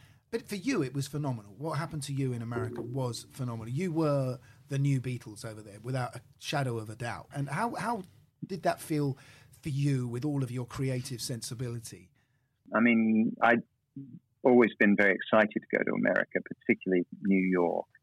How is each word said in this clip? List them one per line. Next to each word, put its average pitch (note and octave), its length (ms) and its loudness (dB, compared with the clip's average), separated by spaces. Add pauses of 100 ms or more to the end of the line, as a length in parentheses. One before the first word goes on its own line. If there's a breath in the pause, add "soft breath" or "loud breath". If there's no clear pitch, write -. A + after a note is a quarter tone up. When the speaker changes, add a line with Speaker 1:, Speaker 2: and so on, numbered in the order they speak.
(320 soft breath)
Speaker 1:
But A#3 180 -6
for G#3 60 -6
you, G#3+ 260 0
it C3 140 -2
was C#3 120 -2
phenomenal. B2 520 -4
What D3 180 -6
happened D#3+ 260 -6
to C#3+ 100 -6
you C3+ 200 0
in A#2 80 -6
America A#2+ 400 -4
was B2 500 -6
phenomenal. A#2 400 -8
You E3+ 200 -2
were C#3+ 480 0 (280 soft breath)
the C#3 120 -2
new C#3 200 4
Beatles A#2 460 -8
over A2 160 -12
there, G#2 220 -18
without B2+ 320 -4
a B2 60 -16 (180)
shadow C3 400 -2
of G#2+ 100 -8
a A2 60 -12
doubt. A2+ 400 -8
And C#3+ 120 -4
how, E3+ 280 -4
how G#3+ 260 -4 (460)
did F#3 160 -8
that - 180 -2
feel D3 340 0 (460 soft breath)
for - 80 -8
you C3+ 380 0
with A#2+ 180 -4
all C#3+ 160 0
of B2 80 -2
your B2 160 -6
creative B2+ 560 -4
sensibility? A2+ 880 -8 (640)
Speaker 2:
I A2 60 4
mean, A2+ 640 4
I'd A#2 180 6 (800)
always B2 380 8
been G2+ 160 6
very G2 180 6
excited G#2+ 400 4
to - 240 -2
go - 60 0
to - 100 0
America, - 500 2
particularly - 640 0 (160)
New F#2+ 240 4
York. F2 400 2 (180 loud breath)